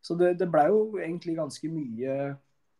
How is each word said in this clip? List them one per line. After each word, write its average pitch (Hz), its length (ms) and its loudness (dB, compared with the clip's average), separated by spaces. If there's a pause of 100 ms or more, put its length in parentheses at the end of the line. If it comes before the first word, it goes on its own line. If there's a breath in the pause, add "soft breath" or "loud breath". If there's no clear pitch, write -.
Så 170 160 -4
det, 175 220 4
det 185 100 0
ble 151 180 6
jo 214 300 2
egentlig 170 400 -6
ganske 156 320 -6
mye 139 680 -4 (420)